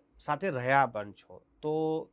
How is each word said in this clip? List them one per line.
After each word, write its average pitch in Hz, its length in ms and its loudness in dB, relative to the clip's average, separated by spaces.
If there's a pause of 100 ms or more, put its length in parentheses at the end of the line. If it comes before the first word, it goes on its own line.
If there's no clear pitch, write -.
(180)
સાથે 151 320 -4
રહ્યા 131 360 4
પણ 104 260 -6
છો, - 280 -20 (220)
તો 156 500 -4